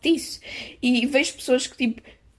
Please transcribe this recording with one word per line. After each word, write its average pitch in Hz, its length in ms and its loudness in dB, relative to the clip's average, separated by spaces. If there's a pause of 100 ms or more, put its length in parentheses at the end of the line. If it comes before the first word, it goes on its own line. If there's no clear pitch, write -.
disso. - 380 0 (420)
E 247 240 4
vejo 285 280 2
pessoas 254 340 0
que, - 80 -18
tipo, 233 260 -2 (380)